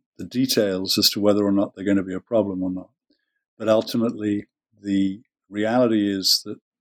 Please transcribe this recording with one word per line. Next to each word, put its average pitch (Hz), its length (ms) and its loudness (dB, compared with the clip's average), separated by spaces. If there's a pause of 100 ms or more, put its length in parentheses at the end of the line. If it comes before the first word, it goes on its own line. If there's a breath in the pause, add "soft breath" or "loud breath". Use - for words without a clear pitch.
(180)
the 95 80 -12
details 98 720 0
as 104 140 2
to - 80 -6
whether 104 260 2
or 101 60 2
not 98 240 0
they're 95 100 -10
gonna 98 160 2
be 92 140 -8
a 92 40 -8
problem 98 440 -2
or 92 80 -4
not. 92 180 -10 (720)
But 110 100 -2
ultimately, 110 800 0 (340)
the 98 400 0 (260)
reality 107 640 2
is 95 340 0
that - 140 -12 (220)